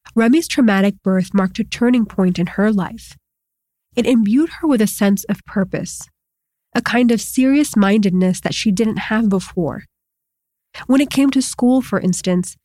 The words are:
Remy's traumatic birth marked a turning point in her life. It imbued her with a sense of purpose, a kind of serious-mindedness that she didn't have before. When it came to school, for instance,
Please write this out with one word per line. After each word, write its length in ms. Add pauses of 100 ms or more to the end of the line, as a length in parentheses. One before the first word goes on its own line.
(140)
Remy's 340
traumatic 540
birth 320
marked 240
a 60
turning 420
point 320
in 80
her 260
life. 460 (760)
It 120
imbued 420 (120)
her 60
with 140
a 60
sense 380
of 200
purpose, 640 (640)
a 60
kind 300
of 100
serious-mindedness 1200
that 140
she 180
didn't 380
have 180
before. 560 (1000)
When 160
it 80
came 220
to 100
school, 400
for 180
instance, 640